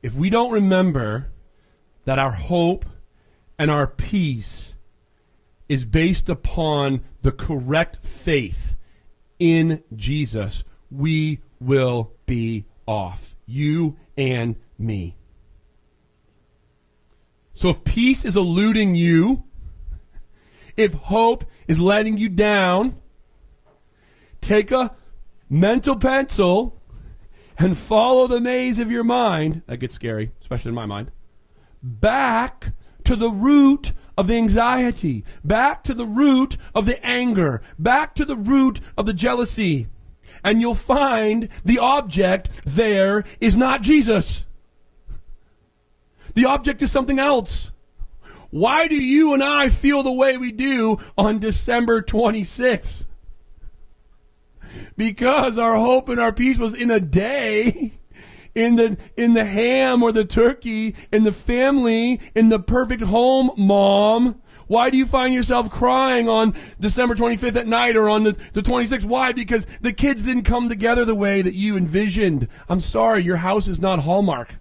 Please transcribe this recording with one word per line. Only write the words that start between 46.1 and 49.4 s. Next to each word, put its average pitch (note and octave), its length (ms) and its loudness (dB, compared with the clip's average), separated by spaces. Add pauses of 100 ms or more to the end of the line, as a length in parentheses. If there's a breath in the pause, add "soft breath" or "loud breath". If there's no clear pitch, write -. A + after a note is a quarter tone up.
The A#3 100 4
object - 380 0
is C#4 100 -2
something C4+ 260 0
else. C4+ 540 -2 (800 loud breath)
Why C4 380 2
do D#4 80 0
you C#4+ 360 4
and C#4 100 2